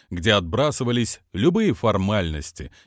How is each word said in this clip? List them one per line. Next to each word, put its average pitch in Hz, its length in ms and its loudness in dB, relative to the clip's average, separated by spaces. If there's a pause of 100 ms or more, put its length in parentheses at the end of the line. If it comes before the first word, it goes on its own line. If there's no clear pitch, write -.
где 90 240 0
отбрасывались 120 880 0 (140)
любые 175 400 2
формальности, 95 1000 -2 (140)